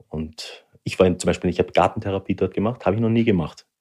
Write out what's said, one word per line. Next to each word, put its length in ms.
Und 560
ich 140
war 80
in, 120
zum 100
Beispiel, 220
ich 80
habe 140
Gartentherapie 600
dort 200
gemacht, 320
habe 100
ich 60
noch 80
nie 140
gemacht. 420